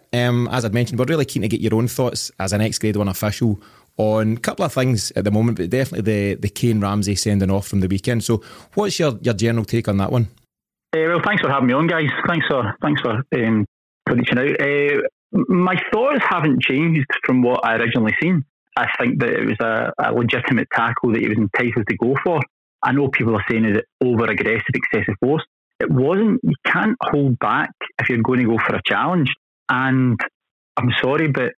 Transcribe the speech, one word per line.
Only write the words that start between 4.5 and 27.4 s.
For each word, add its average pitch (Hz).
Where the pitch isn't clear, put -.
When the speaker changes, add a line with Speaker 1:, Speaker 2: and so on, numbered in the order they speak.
Speaker 1:
of 147
things 127
at 101
the 101
moment, 110
but 87
definitely 123
the, -
the 101
Kane 110
Ramsey 101
sending 98
off 98
from 101
the 95
weekend. 101
So 113
what's 202
your, 143
your 120
general 113
take 113
on 101
that 98
one? 117
Speaker 2:
Uh, 160
well, 170
thanks 202
for 147
having 135
me 120
on, 156
guys. 160
Thanks 165
for, 117
thanks 151
for, 120
um, 113
for -
reaching 123
out. -
Uh, 143
my 180
thoughts 254
haven't 156
changed 151
from 127
what 123
I 113
originally 117
seen. 160
I 120
think 123
that 120
it 110
was 110
a, 113
a 113
legitimate 120
tackle 117
that 113
he 113
was 107
entitled 113
to 107
go 120
for. 165
I 123
know 139
people 113
are 101
saying, 113
"Is 104
it -
over-aggressive, 113
excessive 110
force?" 147
It -
wasn't. 180
You 151
can't 190
hold 139
back 123